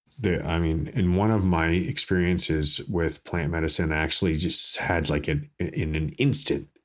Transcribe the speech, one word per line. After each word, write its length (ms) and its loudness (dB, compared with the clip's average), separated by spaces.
the, 240 0
I 140 0
mean, 360 0
in 200 2
one 160 4
of 140 2
my 240 2
experiences 1200 0
with 340 -2
plant 300 -2
medicine, 400 0
I 60 0
actually 360 0
just 440 0
had, 320 0
like, 180 0
an, 200 -2
in 340 -2
an 140 -2
instant, 480 0